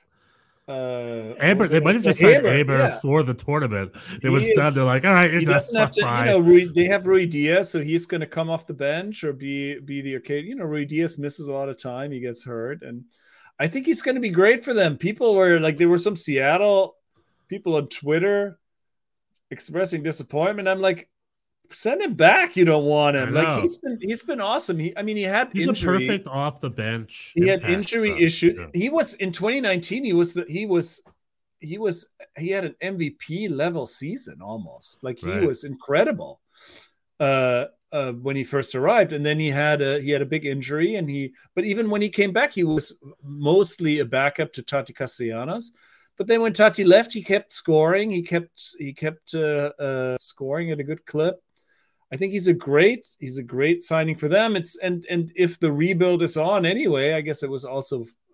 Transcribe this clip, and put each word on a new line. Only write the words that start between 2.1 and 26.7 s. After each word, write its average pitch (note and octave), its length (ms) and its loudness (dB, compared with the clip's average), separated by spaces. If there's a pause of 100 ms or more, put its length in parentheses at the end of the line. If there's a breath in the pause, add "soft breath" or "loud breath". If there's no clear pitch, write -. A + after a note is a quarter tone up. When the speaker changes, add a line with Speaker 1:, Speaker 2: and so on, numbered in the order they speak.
Speaker 2:
just - 60 0
Speaker 1:
say? G#3 140 10
Speaker 2:
signed C#4 120 4
Speaker 1:
Haber, C#3 280 4
Speaker 2:
Eber C3 40 4
Speaker 1:
yeah. C3 220 2
Speaker 2:
for D3 220 2
the B2+ 120 -2
tournament. A2+ 600 -4
It - 280 -14
Speaker 1:
He C3 60 0
Speaker 2:
was C3 160 4
Speaker 1:
is, A3+ 100 2
Speaker 2:
done. D3 200 4
They're C3+ 100 2
like, B2+ 200 2
"All G3 80 4
right, F3 180 6
you're E3+ 100 2
Speaker 1:
he D#3+ 60 2
Speaker 2:
done. C#3+ 80 4
Speaker 1:
doesn't C#3 220 0
have C3 160 2
to, - 100 0
Speaker 2:
Bye." A#2+ 180 0
Speaker 1:
you A#2+ 60 2
know, G3+ 120 6
Rui, F3 340 8
they E3+ 120 4
have F#3 220 0
Rui F#3 200 4
Diaz, E3 440 2
so D#3+ 120 -2
he's E3 240 -2
gonna D#3+ 200 -4
come E3 220 -4
off E3 180 -6
the E3 80 -12
bench E3 500 -4
or D3 80 -4
be, C#3 480 -8
be C#3 200 -10
the C3+ 140 -8
arcade. D3 320 -6
You A#3+ 80 -12
know, A3+ 100 -8
Rui D3+ 220 -4
Diaz D#3+ 320 -4
misses C#3+ 300 -8
a C#3 40 -8
lot C#3 160 -6
of C3+ 80 -10
time. C3 360 -10
He B2+ 80 -10
gets A#2+ 240 -10
hurt. A#2+ 380 -10
And B2 220 -14 (540 soft breath)
I C#3+ 100 0
think C4 160 -6
he's - 180 0
gonna C4 180 -2
be A3+ 100 -2
great G#3+ 340 4
for C4+ 80 -4
them. F3 240 2
People G#3+ 380 0
were F3+ 260 6
like, D#3+ 160 2
there F3 120 4
were F3 100 6
some F#3+ 180 0
Seattle F#3 800 2 (520)
people F3 280 -2
on D3 120 -2
Twitter F#3+ 720 -2 (920)
expressing E3 520 -6
disappointment. E3 640 -4
I'm F#3+ 140 0
like, F#3+ 280 -2 (600)
"Send C#4 320 -4
him C#4+ 120 -4
back. B3 420 4
You F3+ 80 6
don't D3+ 220 4
want D3 300 2
him." C3 120 -2
Speaker 2:
I - 120 0
Speaker 1:
Like, E3 80 2
Speaker 2:
know. C3+ 120 0
Speaker 1:
he's F4 160 -2
been, B3 240 -8
he's A3 240 -6
been C#4+ 160 -6
awesome. G3 400 -2
He, D#3+ 160 -4
I G3+ 60 -8
mean, G#3+ 140 -4
he G3+ 60 -4
had G#3 300 -2
Speaker 2:
He's F#3 160 0
Speaker 1:
injury. - 360 0
Speaker 2:
a B2+ 40 -2
perfect G2+ 180 -2
off C#3 340 -6
the C3 100 -6